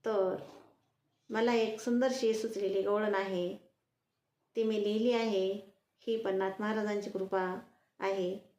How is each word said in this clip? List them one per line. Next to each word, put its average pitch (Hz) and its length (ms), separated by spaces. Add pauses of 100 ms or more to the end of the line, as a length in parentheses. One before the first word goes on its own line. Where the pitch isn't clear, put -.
तर 196 300 (960)
मला 233 240
एक 220 260
सुंदरशी 240 540
सुचलेली 202 480
गवळण 208 320
आहे, 190 400 (1000)
ती 226 80
मी 214 200
लिहिली 220 280
आहे. 208 380 (560)
ही 226 100
पण 196 200
नाथ 190 240
महाराजांची 208 500
कृपा 190 480 (420)
आहे 190 380 (200)